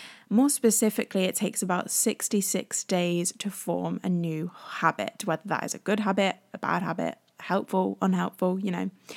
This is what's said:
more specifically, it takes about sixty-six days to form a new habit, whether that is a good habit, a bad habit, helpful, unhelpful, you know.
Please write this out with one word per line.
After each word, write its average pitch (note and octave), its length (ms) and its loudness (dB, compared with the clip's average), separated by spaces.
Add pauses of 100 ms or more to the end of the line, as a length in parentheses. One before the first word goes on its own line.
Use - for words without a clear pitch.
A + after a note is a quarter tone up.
(300)
more C4 200 6
specifically, G#3+ 760 2
it F#3+ 120 0
takes - 280 -2
about F3+ 260 0
sixty-six - 920 0
days F3 560 2
to G3+ 100 -4
form F3 540 -4
a F#3+ 60 0
new E3+ 440 0
habit, - 720 -2
whether D#3+ 220 -2
that - 180 -2
is - 100 -6
a - 60 -10
good G#3 220 0
habit, G3 340 2 (180)
a - 40 -12
bad F3 240 0
habit, E3 360 -2 (220)
helpful, F#3+ 640 0
unhelpful, F#3 580 0
you F#3+ 120 -2
know. F#3 180 -4 (280)